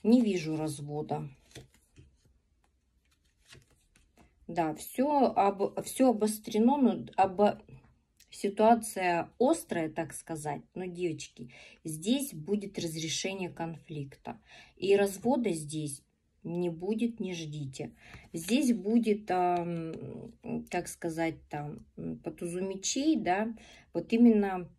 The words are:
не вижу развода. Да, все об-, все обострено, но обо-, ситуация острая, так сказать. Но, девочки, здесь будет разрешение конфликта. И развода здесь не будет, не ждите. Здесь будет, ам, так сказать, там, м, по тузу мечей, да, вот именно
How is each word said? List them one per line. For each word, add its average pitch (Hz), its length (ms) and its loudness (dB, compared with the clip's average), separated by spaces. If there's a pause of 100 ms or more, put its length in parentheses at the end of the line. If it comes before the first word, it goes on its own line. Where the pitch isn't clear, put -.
не 240 200 8
вижу 160 340 0
развода. 151 720 -6 (3250)
Да, 165 260 0
все 277 600 2
об-, 202 500 2
все 262 260 4
обострено, 214 680 2
но 220 300 2 (100)
обо-, 190 420 4 (720)
ситуация 202 1000 2 (100)
острая, 185 500 0
так 160 240 -6
сказать. 151 480 -8 (120)
Но, 185 120 -8
девочки, 175 640 -8 (340)
здесь 180 500 -2
будет 196 440 -4
разрешение 165 720 -4
конфликта. 147 880 -10 (380)
И 196 200 4
развода 208 560 2
здесь 151 500 -6 (400)
не 175 280 -4
будет, 214 500 -4
не 185 140 -4
ждите. 151 580 -10 (420)
Здесь 220 400 2
будет, 214 560 0
ам, 175 640 0 (800)
так 175 180 -4
сказать, 165 480 -4 (120)
там, 147 380 -10 (100)
м, 165 220 -8
по 165 120 -8
тузу 175 300 -8
мечей, 220 560 0
да, 202 380 0 (400)
вот 170 180 -2
именно 202 560 6 (100)